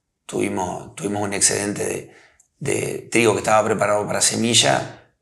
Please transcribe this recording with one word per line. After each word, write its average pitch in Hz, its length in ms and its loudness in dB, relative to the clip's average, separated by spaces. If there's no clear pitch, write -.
tuvimos, 101 680 -6
tuvimos 101 280 -4
un 101 100 -4
excedente 101 520 0
de, 95 280 -6
de - 520 -4
trigo 113 220 4
que 98 60 2
estaba 107 260 2
preparado 104 420 0
para 101 140 -2
semilla, 117 840 2